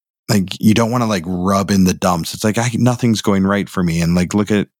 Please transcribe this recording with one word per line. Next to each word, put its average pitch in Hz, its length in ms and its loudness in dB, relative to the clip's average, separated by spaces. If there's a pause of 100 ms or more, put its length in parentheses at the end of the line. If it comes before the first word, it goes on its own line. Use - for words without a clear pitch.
(300)
like, 95 300 -2
you 110 160 4
don't 113 160 0
wanna, 123 160 0
like, 95 180 -2
rub 92 460 0
in 95 140 4
the 90 80 2
dumps. 87 420 -2
It's - 80 -12
like, 110 160 0
"I, 117 160 -2
nothing's 120 480 0
going 95 220 2
right 101 220 0
for 92 160 -4
me." 85 160 0
And, 85 140 2
like, 90 220 0
look 104 160 0
at 101 180 0 (100)